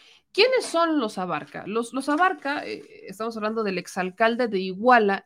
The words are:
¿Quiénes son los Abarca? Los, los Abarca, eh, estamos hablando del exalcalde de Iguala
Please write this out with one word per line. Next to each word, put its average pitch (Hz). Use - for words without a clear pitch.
¿Quiénes 494
son 330
los 214
Abarca? 170
Los, 226
los 269
Abarca, 302
eh, -
estamos 220
hablando 220
del 190
exalcalde 226
de 196
Iguala 196